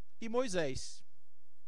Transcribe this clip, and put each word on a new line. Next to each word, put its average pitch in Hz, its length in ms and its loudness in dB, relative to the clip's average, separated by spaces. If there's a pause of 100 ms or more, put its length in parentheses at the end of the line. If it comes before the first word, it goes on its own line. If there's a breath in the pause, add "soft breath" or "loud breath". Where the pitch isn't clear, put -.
(220)
e 226 80 -2
Moisés. 185 760 2 (640)